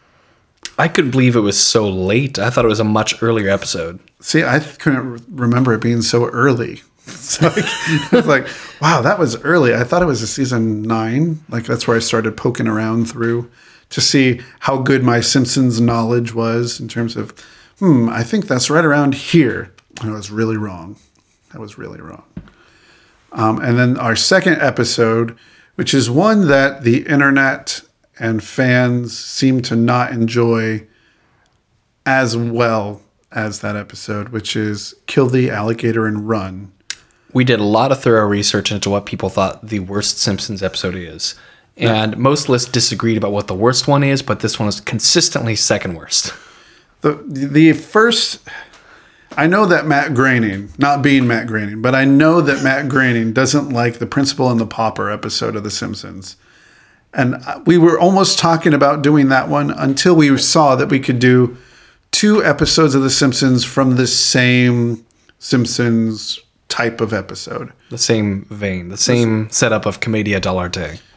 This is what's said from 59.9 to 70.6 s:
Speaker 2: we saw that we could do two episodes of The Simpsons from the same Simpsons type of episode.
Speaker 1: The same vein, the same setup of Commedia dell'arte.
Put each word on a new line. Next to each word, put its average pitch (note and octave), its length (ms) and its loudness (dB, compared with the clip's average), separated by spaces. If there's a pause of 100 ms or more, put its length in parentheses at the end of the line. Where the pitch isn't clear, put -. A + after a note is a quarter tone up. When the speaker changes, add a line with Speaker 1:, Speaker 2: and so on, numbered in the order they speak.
Speaker 2:
we C#3+ 240 6
saw C#3+ 360 4
that C3 140 0
we C3+ 100 2
could B2+ 200 -2
do B2 360 4 (560)
two G#3+ 320 4
episodes D3 520 2
of C3+ 80 4
The C3+ 80 2
Simpsons C3 520 2
from C3 340 2
the B2+ 100 2
same B2 960 2 (320)
Simpsons A#2 1000 -2 (280)
type A#2+ 320 -4
of A2 140 -2
episode. - 580 -8 (200)
Speaker 1:
The A#2 60 -10
same G#2 520 0
vein, F#2+ 400 -6
the G2+ 80 -12
same A2+ 540 0
setup A2 340 0
of G2+ 140 -4
Commedia G#2 420 -2
dell'arte. F2+ 580 -4 (180)